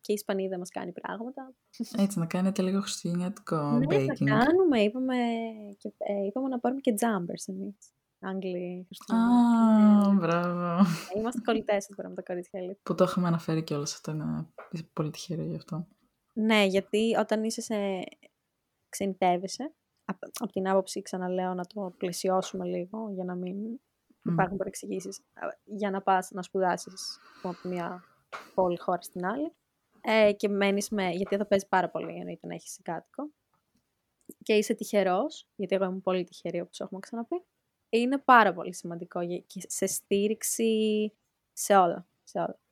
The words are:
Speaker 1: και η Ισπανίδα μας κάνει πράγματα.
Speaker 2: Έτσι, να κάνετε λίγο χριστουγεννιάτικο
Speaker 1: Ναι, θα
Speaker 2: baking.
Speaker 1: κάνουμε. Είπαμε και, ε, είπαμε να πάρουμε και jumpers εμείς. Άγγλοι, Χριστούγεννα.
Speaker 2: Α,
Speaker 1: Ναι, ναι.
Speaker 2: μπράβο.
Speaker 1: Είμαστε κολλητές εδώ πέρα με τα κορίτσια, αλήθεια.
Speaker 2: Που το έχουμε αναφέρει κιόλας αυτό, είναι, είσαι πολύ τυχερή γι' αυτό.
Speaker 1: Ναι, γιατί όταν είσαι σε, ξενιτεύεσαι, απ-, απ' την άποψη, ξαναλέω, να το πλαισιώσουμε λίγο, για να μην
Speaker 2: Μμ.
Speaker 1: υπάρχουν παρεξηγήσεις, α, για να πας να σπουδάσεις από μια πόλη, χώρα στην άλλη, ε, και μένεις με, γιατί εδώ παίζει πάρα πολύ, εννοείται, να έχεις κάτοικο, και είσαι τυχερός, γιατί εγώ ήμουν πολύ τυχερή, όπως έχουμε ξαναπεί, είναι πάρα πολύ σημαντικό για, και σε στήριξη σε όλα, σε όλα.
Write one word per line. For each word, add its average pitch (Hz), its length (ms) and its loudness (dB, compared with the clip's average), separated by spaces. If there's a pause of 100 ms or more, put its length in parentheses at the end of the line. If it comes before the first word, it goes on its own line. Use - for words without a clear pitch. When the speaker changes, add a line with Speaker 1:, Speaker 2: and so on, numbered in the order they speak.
Speaker 1:
και - 100 -6
η 208 40 0
Ισπανίδα 190 420 -4
μας 180 120 -10
κάνει 180 220 -10
πράγματα. 254 600 -12 (440)
Speaker 2:
Έτσι, 196 220 0
να 165 60 0
κάνετε 185 360 0
λίγο 185 200 0
χριστουγεννιάτικο 175 760 -4 (160)
Speaker 1:
Ναι, 254 140 2 (200)
θα 262 80 -2
Speaker 2:
baking. - 120 -2
Speaker 1:
κάνουμε. 277 560 4
Είπαμε 254 340 0 (640)
και, 208 200 -12
ε, 202 280 -4
είπαμε 254 220 -4
να 254 120 -2
πάρουμε 262 220 -2
και 247 180 2
jumpers 190 540 -2
εμείς. 196 220 -10 (480)
Άγγλοι, 185 640 -8
Χριστούγεννα. 226 400 0
Speaker 2:
Α, 220 800 8
Speaker 1:
Ναι, 202 60 6
ναι. 196 60 6
Speaker 2:
μπράβο. 175 680 2 (320)
Speaker 1:
Είμαστε 233 280 -4
κολλητές 214 400 0
εδώ 196 100 -20
πέρα 185 140 -10
με 180 60 -12
τα 180 60 -10
κορίτσια, 180 380 -8
αλήθεια. 185 240 -10
Speaker 2:
Που 180 120 -2
το 185 80 6
έχουμε 180 240 2
αναφέρει 165 360 0
κιόλας 147 300 -4
αυτό, - 180 -12
είναι, 156 360 -4 (240)
είσαι 160 220 -10
πολύ 151 160 -4
τυχερή 156 360 -8
γι' 165 100 -6
αυτό. 165 320 -10 (460)
Speaker 1:
Ναι, 214 300 4
γιατί 196 560 2
όταν 214 240 0
είσαι 226 180 -4
σε, 226 140 -4 (1120)
ξενιτεύεσαι, 190 840 -2 (340)
απ-, - 180 -8 (160)
απ' 226 120 -6
την 190 180 -2
άποψη, 190 320 0
ξαναλέω, 185 520 -2
να 180 120 -4
το 190 320 -10
πλαισιώσουμε 185 680 -2
λίγο, 185 480 -6
για 185 100 -6
να 180 120 -6
μην 180 200 -6 (680)
Speaker 2:
Μμ. - 100 -2
Speaker 1:
υπάρχουν 185 260 0
παρεξηγήσεις, 190 640 -8 (140)
α, - 140 -10 (160)
για 202 280 -4
να 190 100 -4
πας 190 300 2
να 190 100 -8
σπουδάσεις 180 800 -4 (240)
από 180 260 -8
μια 175 340 -8 (500)
πόλη, 180 260 2
χώρα 175 220 -2
στην 180 240 -8
άλλη, 277 260 -4 (500)
ε, 214 320 6
και 208 160 -2
μένεις 202 400 0
με, 196 200 0
γιατί 185 260 -2
εδώ 202 100 -2
παίζει 196 220 2
πάρα 180 220 2
πολύ, 170 280 -8
εννοείται, 180 300 -10
να 170 60 -8
έχεις - 300 -14
κάτοικο, 220 460 -8 (1120)
και 226 100 0
είσαι 214 200 2
τυχερός, 208 840 0
γιατί 196 200 -2
εγώ 190 100 2
ήμουν 185 160 -6
πολύ 185 220 0
τυχερή, 175 360 -8
όπως - 200 -12
έχουμε 190 200 -10
ξαναπεί, 233 440 -8 (460)
είναι 247 280 0
πάρα 226 360 8
πολύ 180 200 -8
σημαντικό 175 480 -8
για, 175 160 -4 (100)
και 185 200 -12
σε - 180 -2
στήριξη 214 1300 0 (400)
σε - 220 4
όλα, 175 320 6 (160)
σε - 140 -10
όλα. - 220 -4 (120)